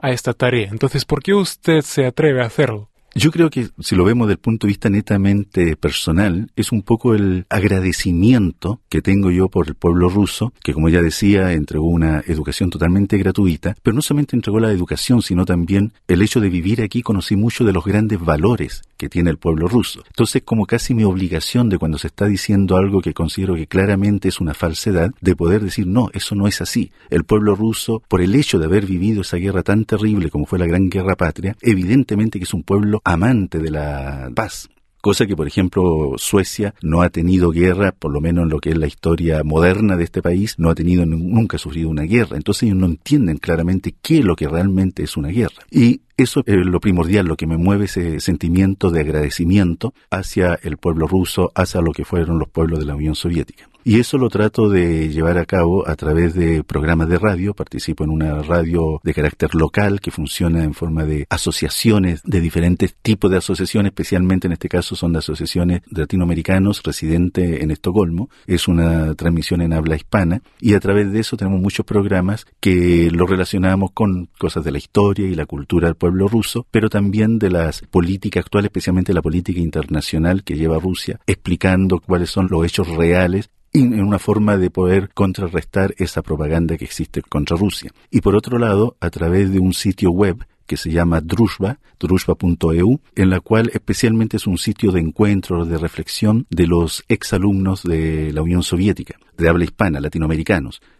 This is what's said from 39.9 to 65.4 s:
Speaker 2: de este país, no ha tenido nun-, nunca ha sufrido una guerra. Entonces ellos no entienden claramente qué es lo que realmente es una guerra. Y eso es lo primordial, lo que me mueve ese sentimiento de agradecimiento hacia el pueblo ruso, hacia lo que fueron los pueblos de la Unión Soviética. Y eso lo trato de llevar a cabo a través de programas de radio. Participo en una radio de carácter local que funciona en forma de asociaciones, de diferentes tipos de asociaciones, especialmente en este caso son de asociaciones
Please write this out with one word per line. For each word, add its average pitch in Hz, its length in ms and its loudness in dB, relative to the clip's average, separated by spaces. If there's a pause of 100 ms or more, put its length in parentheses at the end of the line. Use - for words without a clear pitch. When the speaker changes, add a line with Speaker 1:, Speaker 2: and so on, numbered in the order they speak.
Speaker 2:
de 85 80 0
este 87 180 -6
país, 90 360 -2
no 82 120 2
ha 82 60 2
tenido 87 300 2
nun-, 80 180 -2
nunca 104 320 0
ha - 40 -4
sufrido 80 280 -6
una 76 160 -2
guerra. 110 320 0
Entonces 85 280 -4
ellos 104 120 2
no 92 120 2
entienden 85 500 0
claramente 87 640 -2
qué 160 180 2
es 123 60 2
lo 87 100 2
que 73 140 -4
realmente 92 540 0
es - 120 -8
una 73 140 -4
guerra. 95 420 -4
Y 120 300 4 (160)
eso 131 280 2
es 101 120 2
lo 90 240 2
primordial, 92 440 2
lo 80 120 -2
que 82 100 -6
me 80 80 -2
mueve 101 300 2
ese 85 340 -4
sentimiento 92 720 0
de 82 80 2
agradecimiento 85 960 0 (180)
hacia 92 500 -2
el 80 140 -8
pueblo 80 320 -2
ruso, 90 480 0
hacia 92 240 -2
lo 82 140 0
que 73 100 -8
fueron 82 340 -2
los 76 120 -4
pueblos 82 300 -2
de 73 60 -4
la 73 100 -6
Unión 76 200 -4
Soviética. - 540 -6 (160)
Y 117 160 4
eso 131 160 -2
lo 123 120 2
trato 107 400 0
de 85 380 2
llevar 80 300 0
a 85 80 -2
cabo 90 420 0
a 78 80 -2
través 80 380 0
de 82 320 0
programas 80 420 -2
de 87 100 0
radio. 95 360 -2
Participo - 500 -8
en 76 60 -2
una 78 340 -2
radio 82 600 0
de 80 100 -2
carácter 76 420 -2
local 101 460 0
que - 100 -10
funciona 82 540 -2
en 76 80 -4
forma 80 320 -4
de 76 240 -4
asociaciones, 90 960 0
de 92 160 0
diferentes 85 600 0
tipos 104 300 2
de 92 60 2
asociaciones, 98 540 -2
especialmente 92 560 0
en 85 60 -2
este 82 140 -8
caso 87 300 -2
son 85 160 -2
de 80 60 0
asociaciones 87 680 -2